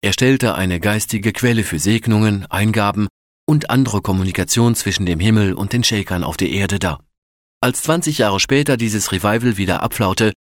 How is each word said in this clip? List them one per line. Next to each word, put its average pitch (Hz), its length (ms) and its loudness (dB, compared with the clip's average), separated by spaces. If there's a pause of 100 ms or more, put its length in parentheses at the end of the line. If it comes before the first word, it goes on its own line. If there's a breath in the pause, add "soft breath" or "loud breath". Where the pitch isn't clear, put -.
Er 98 120 -2
stellte 127 420 2
eine 90 240 -2
geistige 107 540 -2
Quelle 117 300 0
für 82 140 -4
Segnungen, 107 680 2
Eingaben 104 640 0 (360)
und 151 240 2
andere 120 320 0
Kommunikation 95 720 0
zwischen 98 320 -2
dem 85 140 0
Himmel 104 360 2
und 101 180 -6
den 120 100 0
Shakern 95 400 -2
auf 82 140 -6
der 92 140 0
Erde 98 280 -2
dar. 85 220 -4 (580)
Als 123 240 -2
zwanzig 160 360 -2
Jahre 101 200 2
später 139 380 2
dieses 110 340 -2
Revival 104 460 0
wieder 95 260 0
abflaute 104 580 0